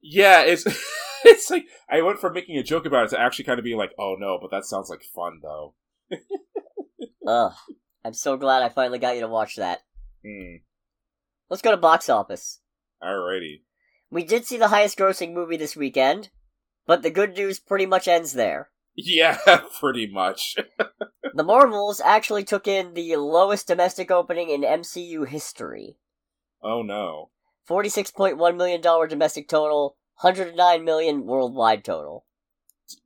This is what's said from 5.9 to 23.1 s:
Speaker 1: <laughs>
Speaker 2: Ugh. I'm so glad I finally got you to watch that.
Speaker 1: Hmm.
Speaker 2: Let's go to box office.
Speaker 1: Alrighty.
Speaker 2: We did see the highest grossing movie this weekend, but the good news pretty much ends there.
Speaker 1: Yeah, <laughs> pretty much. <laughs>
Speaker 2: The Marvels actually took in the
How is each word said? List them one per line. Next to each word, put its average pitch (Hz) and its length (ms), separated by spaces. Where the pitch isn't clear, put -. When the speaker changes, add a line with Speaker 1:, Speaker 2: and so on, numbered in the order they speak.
Speaker 1:
<laughs> - 80
Speaker 2:
Ugh. 113 260
I'm 113 100
so 139 220
glad 131 260
I 120 60
finally 123 300
got 123 160
you 120 80
to 113 60
watch 110 280
that. 90 240
Speaker 1:
Hmm. 95 320
Speaker 2:
Let's 190 140
go 226 80
to 208 80
box 165 320
office. 101 500
Speaker 1:
Alrighty. 90 600
Speaker 2:
We 170 120
did 220 220
see 247 140
the 220 100
highest 208 300
grossing 185 340
movie 170 240
this 151 200
weekend, 143 520
but 170 160
the 160 80
good 185 260
news 196 220
pretty 196 280
much 190 200
ends 170 280
there. 98 360
Speaker 1:
Yeah, 160 440
<laughs> - 200
pretty 123 260
much. 95 500
<laughs> - 160
Speaker 2:
The 156 60
Marvels 208 580
actually 208 440
took 202 240
in 185 260
the 165 220